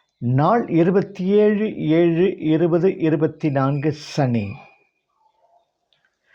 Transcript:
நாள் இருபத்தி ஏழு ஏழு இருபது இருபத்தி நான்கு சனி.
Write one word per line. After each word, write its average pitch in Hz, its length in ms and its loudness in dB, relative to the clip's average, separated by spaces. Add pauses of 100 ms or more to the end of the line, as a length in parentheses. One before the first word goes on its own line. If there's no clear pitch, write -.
(160)
நாள் 147 520 0
இருபத்தி 180 560 0
ஏழு 208 520 2
ஏழு 165 600 2
இருபது 160 600 0
இருபத்தி 156 520 -2
நான்கு 139 420 -2
சனி. 120 600 -4 (1800)